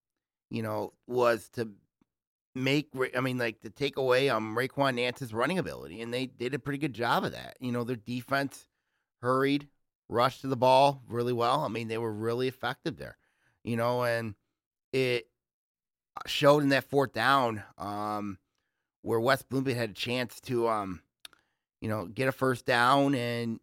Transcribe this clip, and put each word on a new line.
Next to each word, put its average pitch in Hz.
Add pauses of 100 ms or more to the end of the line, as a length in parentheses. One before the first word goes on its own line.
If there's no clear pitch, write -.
(500)
you 117
know, 107 (120)
was 120
to 117 (840)
make 139
Ra-, 127
I 123
mean, 127
like, 117
to 113
take 143
away, 131
um, 110
Raekwon 131
Nance's 123
running 135
ability, 76
and 117
they 127
did 127
a 151
pretty 143
good 139
job 120
of 147
that. 64
You 123
know, 120
their 120
defense 127 (560)
hurried, 139 (420)
rushed 120
to 135
the 131
ball 131
really 120
well. 120
I 151
mean, 113
they 110
were 117
really 117
effective 127
there, 64 (460)
you 117
know, 123
and 117 (580)
it 127 (960)
showed 147
in 139
that 135
fourth 139
down, 120 (160)
um, 104 (640)
where 113
West 131
Bloomfield 131
had 117
a 98
chance 120
to, 117
um, 95 (800)
you 110
know, 107
get 120
a -
first 131
down, 135
and 120